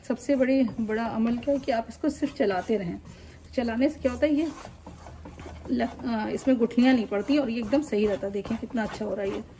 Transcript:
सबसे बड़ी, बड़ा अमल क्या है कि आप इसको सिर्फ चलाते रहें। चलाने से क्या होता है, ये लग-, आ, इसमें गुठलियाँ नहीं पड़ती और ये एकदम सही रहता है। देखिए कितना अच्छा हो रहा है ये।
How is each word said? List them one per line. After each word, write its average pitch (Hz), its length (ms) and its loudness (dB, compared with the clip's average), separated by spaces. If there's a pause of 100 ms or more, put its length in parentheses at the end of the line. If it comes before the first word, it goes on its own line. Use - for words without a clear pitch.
सबसे 269 300 0
बड़ी, 262 280 4
बड़ा 220 420 -2
अमल 226 320 0
क्या 269 160 0
है 277 60 2
कि 269 120 -4
आप 226 180 0
इसको - 200 -2
सिर्फ 294 260 -4
चलाते 202 420 2
रहें। 190 220 -4 (540)
चलाने 240 360 2
से 302 100 -6
क्या 254 120 2
होता 247 140 0
है, 302 80 4
ये 311 140 2 (1200)
लग-, 240 360 -2
आ, 220 240 -2
इसमें 254 280 4
गुठलियाँ 240 360 6
नहीं 226 140 4
पड़ती 214 300 2
और 262 120 2
ये 226 100 -2
एकदम 240 240 2
सही 214 240 2
रहता 196 200 0
है। 196 60 -6
देखिए 208 240 -4
कितना 226 260 -4
अच्छा 208 220 -6
हो 196 80 -2
रहा 202 120 -4
है 196 60 -2
ये। 208 120 -6 (160)